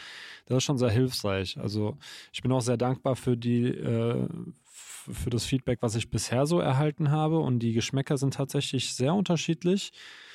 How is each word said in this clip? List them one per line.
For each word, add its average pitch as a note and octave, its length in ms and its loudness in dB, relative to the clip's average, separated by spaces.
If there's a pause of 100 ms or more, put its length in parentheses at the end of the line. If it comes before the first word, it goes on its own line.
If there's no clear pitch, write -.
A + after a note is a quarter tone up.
(460)
das B2 120 2
ist C3 80 2
schon C#3+ 120 2
sehr A#2+ 120 4
hilfreich. G#2 680 0
Also G#2+ 400 -2 (360)
ich - 80 -12
bin B2+ 100 0
auch C3 100 2
sehr A#2 160 2
dankbar B2+ 380 0
für B2 220 0
die... A#2+ 300 2
Äh, A#2+ 580 0
f-, - 880 -14
für - 160 -4
das A#2+ 160 0
Feedback, B2+ 360 0
was A2+ 140 0
ich A2+ 140 -2
bisher B2 380 0
so F3 120 2
erhalten D3+ 520 2
habe D#3 280 2
und C3 200 2
die A2+ 140 0
Geschmäcker C3+ 440 0
sind C3 160 0
tatsächlich C3+ 600 -2
sehr C3+ 200 2
unterschiedlich. F3 760 0 (440)